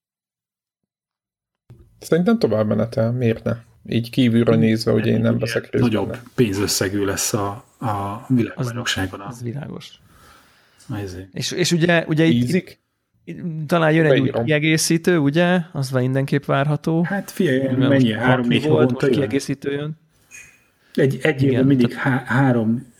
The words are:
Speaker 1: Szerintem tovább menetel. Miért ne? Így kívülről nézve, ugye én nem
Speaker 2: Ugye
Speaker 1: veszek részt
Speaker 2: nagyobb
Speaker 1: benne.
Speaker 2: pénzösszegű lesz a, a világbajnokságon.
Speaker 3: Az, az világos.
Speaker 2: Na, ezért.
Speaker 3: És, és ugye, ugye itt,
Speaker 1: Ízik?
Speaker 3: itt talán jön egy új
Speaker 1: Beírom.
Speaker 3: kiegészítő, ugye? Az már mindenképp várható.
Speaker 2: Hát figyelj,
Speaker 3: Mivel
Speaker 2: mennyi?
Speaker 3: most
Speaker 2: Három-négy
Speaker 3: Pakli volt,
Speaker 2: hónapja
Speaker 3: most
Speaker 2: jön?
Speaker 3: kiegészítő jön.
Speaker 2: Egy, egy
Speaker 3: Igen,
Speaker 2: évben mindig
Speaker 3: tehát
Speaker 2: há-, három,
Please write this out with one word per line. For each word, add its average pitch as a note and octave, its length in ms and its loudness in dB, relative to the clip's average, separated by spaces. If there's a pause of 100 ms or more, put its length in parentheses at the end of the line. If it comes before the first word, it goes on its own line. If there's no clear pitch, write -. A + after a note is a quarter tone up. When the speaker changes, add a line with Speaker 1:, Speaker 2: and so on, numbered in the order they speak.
(2000)
Speaker 1:
Szerintem F3+ 400 0
tovább G#2+ 280 2
menetel. A2+ 440 -2
Miért A#2+ 320 -2
ne? A2 100 -2 (320)
Így A#2 240 -2
kívülről A#2 460 2
nézve, A2+ 360 2
ugye A2+ 200 2
én A2+ 100 2
nem A#2 140 2
Speaker 2:
Ugye A#2 100 -2
Speaker 1:
veszek A#2 260 -6
részt A#2+ 120 2
Speaker 2:
nagyobb G#2+ 260 0
Speaker 1:
benne. A2+ 120 -10 (140)
Speaker 2:
pénzösszegű G2+ 680 0
lesz G2 280 -4
a, G2+ 140 -2 (320)
a G#2 480 -6
világbajnokságon. A#2 920 -4
Speaker 3:
Az, G#2 120 -14
az A#2+ 100 -16
világos. - 480 -12 (960)
Speaker 2:
Na, A2+ 100 -10
ezért. F#2+ 360 -12
Speaker 3:
És, - 180 -8
és G#2+ 200 -2
ugye, E3+ 360 0
ugye D#3+ 160 2
itt, E3 200 2
Speaker 1:
Ízik? D#3+ 360 -4 (440)
Speaker 3:
itt D#3+ 440 -10
talán E3 240 2
jön D#3+ 140 4
egy D3 60 4
új C3+ 80 4
Speaker 1:
Beírom. A#2 260 0
Speaker 3:
kiegészítő, D#3+ 720 2
ugye? E3+ 420 2 (120)
Az C3+ 180 -4
már C3 120 0
mindenképp C3+ 440 0
várható. D3+ 580 0
Speaker 2:
Hát F#3+ 280 -6
figyelj, C#3 280 0
Speaker 3:
Mivel C3+ 300 0
Speaker 2:
mennyi? C3 220 4
Speaker 3:
most A2 140 -4
Speaker 2:
Három-négy B2 360 2
Speaker 3:
Pakli D3 140 -2
volt, D3+ 100 4
Speaker 2:
hónapja B2+ 220 0
Speaker 3:
most B2+ 120 2
Speaker 2:
jön? C3 100 0
Speaker 3:
kiegészítő C#3 420 -4
jön. D3 260 -8 (960)
Speaker 2:
Egy, C3+ 280 0
egy D3 200 0
Speaker 3:
Igen, C3+ 120 2
Speaker 2:
évben B2+ 120 2
mindig C3 220 4
Speaker 3:
tehát - 160 -6
Speaker 2:
há-, C3 220 -2
három, A#2+ 760 0